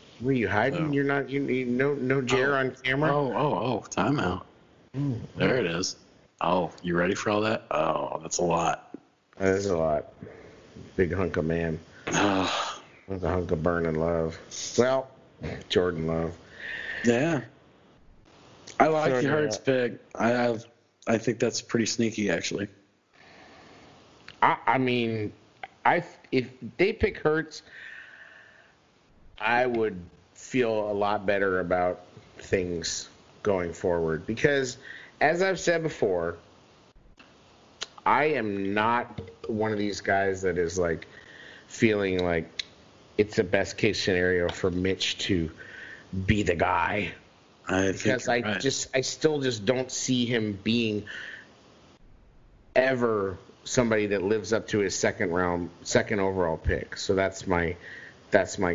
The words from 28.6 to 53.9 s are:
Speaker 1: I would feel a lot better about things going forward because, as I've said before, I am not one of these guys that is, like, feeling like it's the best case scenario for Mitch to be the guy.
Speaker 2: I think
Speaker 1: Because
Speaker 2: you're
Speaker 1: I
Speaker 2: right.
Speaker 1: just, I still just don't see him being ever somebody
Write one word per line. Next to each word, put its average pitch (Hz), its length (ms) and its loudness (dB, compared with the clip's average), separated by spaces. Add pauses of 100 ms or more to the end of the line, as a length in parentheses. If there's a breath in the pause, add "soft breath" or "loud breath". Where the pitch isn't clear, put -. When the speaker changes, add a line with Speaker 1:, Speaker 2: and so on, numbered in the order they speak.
Speaker 1:
I 120 260 4
would 110 300 0 (380)
feel 110 560 0
a 104 40 -2
lot 101 320 0
better 98 340 4
about 90 420 2 (360)
things 87 720 -4 (340)
going 90 300 0
forward 82 540 0
because, 131 500 0 (440 loud breath)
as 170 220 4
I've 190 160 0
said 170 240 2
before, 92 540 -2 (1700)
I 123 200 4
am 101 480 0
not 117 460 0 (280)
one 107 240 0
of 104 60 -2
these 101 220 -2
guys 98 420 0
that 90 140 0
is, 87 220 -2
like, 82 280 0 (600 loud breath)
feeling 98 580 0
like 85 240 0 (720)
it's 104 180 2
the 110 80 2
best 92 320 -2
case 104 260 0
scenario 90 460 2
for 92 220 -2
Mitch 92 480 -2
to 82 320 0 (760 loud breath)
be 104 160 2
the 87 120 2
guy. 90 580 0 (560)
Speaker 2:
I 95 240 2
think - 100 -6
Speaker 1:
Because 123 240 0
Speaker 2:
you're 123 100 2
Speaker 1:
I 120 40 2
Speaker 2:
right. 104 200 -2
Speaker 1:
just, - 360 -2
I 131 60 0
still 151 380 0
just 117 240 -2
don't 127 260 0
see 127 340 0
him 110 400 0
being 110 400 0 (1700 loud breath)
ever 117 640 2 (260)
somebody 110 420 2